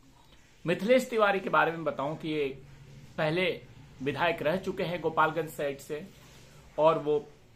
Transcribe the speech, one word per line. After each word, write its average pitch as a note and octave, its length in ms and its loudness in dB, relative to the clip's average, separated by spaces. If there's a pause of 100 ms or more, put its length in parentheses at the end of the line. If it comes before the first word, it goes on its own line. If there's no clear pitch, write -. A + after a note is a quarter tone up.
(640)
मिथिलेश G3+ 460 2
तिवारी G3+ 300 2
के F#3+ 100 -6
बारे D#3 220 4
में E3 120 -6
बताऊं C#3+ 320 -4
कि D#3+ 120 -10
ये D3+ 180 -2 (720)
पहले E3 260 0 (580)
विधायक D3+ 400 0
रह D3+ 140 0
चुके F#3+ 260 -4
हैं E3+ 180 -4
गोपालगंज D#3 500 0
साइड C#3+ 280 -6
से D3+ 240 -10 (760)
और D#3 200 6
वो D3 160 0 (420)